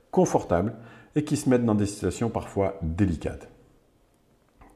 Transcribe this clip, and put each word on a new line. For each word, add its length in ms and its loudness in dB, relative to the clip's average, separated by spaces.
confortables 640 2
et 80 2
qui 120 -2
se 140 -2
mettent 160 4
dans 80 4
des 140 2
situations 420 -2
parfois 540 -2
délicates. 680 -2